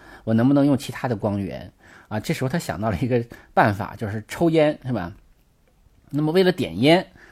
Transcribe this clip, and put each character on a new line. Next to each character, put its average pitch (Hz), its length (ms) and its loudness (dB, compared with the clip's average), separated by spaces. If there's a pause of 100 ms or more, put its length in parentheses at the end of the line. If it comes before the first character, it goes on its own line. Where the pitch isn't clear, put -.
(240)
我 113 100 0
能 117 140 4
不 143 60 4
能 139 120 4
用 143 100 4
其 - 140 -6
他 - 160 -6
的 123 80 0
光 101 260 -2
源？ 87 300 -8 (400)
啊， 107 100 -4
这 160 140 -4
时 - 100 -6
候 131 60 0
他 175 80 -2
想 82 200 -8
到 113 120 -2
了 87 100 -2
一 131 60 -2
个 120 180 0 (300)
办 135 180 4
法， 98 240 -6
就 107 120 -6
是 107 180 -8
抽 - 240 0
烟， 151 340 4
是 131 80 -6
吧？ 92 180 -4 (1000)
那 139 100 -4
么 156 120 0
为 185 100 4
了 185 80 4
点 87 300 -2
烟， 160 260 4 (260)